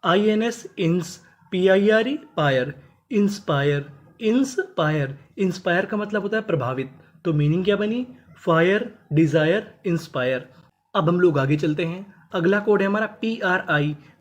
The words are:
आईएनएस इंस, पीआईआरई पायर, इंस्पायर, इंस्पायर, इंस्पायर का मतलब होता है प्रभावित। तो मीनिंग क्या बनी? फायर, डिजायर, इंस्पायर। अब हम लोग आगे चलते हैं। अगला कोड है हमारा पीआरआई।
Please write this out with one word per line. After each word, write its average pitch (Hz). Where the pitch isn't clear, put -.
आईएनएस 214
इंस, 170
पीआईआरई 202
पायर, 139
इंस्पायर, 147
इंस्पायर, 214
इंस्पायर 185
का 214
मतलब 208
होता 202
है 220
प्रभावित। 131
तो 170
मीनिंग 151
क्या 202
बनी? 220
फायर, 185
डिजायर, 160
इंस्पायर। 131
अब 175
हम 175
लोग 170
आगे 139
चलते 151
हैं। 180
अगला 190
कोड 208
है 196
हमारा 214
पीआरआई। 185